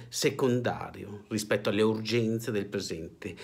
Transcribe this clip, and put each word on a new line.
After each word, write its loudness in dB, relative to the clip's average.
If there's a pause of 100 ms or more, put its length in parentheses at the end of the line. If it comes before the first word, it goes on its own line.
secondario 0
rispetto 0
alle 4
urgenze 2
del 0
presente. -6